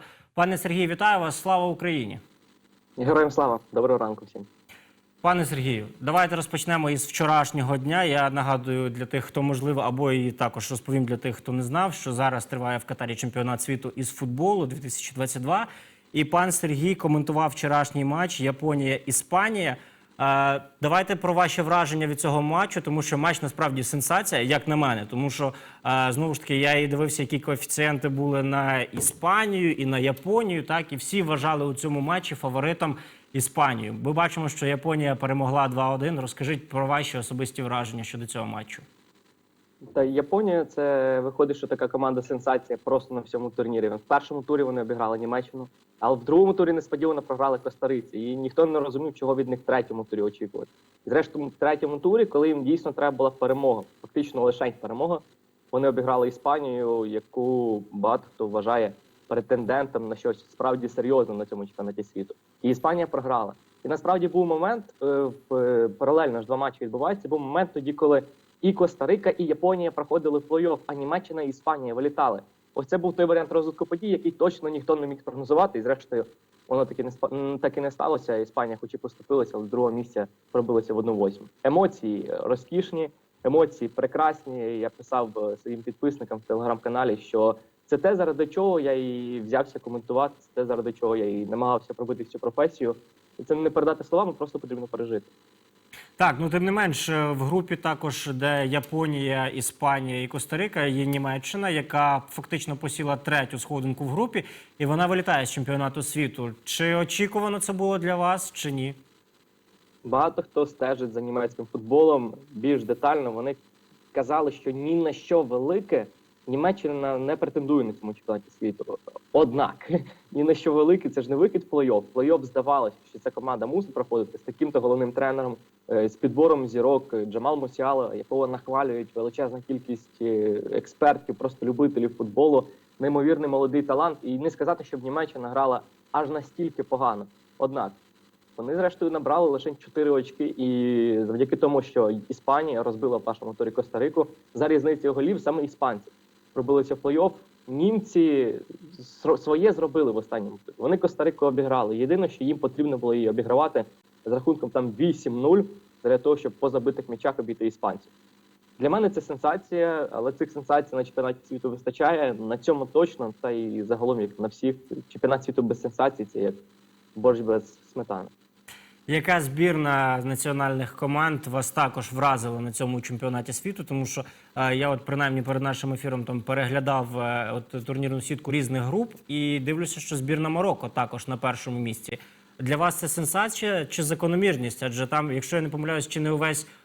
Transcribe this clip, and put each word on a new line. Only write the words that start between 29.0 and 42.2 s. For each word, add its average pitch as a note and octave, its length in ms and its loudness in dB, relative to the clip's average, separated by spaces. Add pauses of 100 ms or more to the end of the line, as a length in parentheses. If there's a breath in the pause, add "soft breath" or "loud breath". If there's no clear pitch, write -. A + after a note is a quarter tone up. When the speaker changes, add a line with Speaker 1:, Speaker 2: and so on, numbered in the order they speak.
Speaker 1:
і C3+ 140 -2
на C3+ 140 0
Японію, F3 640 0
так, D#3+ 300 -2
і - 20 -8
всі G3 260 -2
вважали D3+ 440 0
у C#3 80 -2
цьому D3 260 -2
матчі E3 360 -2
фаворитом C#3+ 640 -2 (380 loud breath)
Іспанію. B2 680 0
Ми C#3+ 100 0
бачимо, D#3+ 360 0
що D3 160 -6
Японія C#3+ 500 0
перемогла C3+ 520 0
два C3 220 0
один. C#3 300 -2
Розкажіть C3 500 -6
про C3+ 180 -2
ваші C#3+ 300 -2
особисті B2+ 460 -6
враження A#2+ 400 -4
щодо A#2 220 -10
цього A2+ 200 -6
матчу. G#2+ 360 -10 (1120)
Speaker 2:
Та C#3 100 4
Японія, D#3+ 640 2
це C3+ 540 2
виходить, C#3 380 0
що C#3 100 -8
така B2+ 200 -2
команда C3 340 0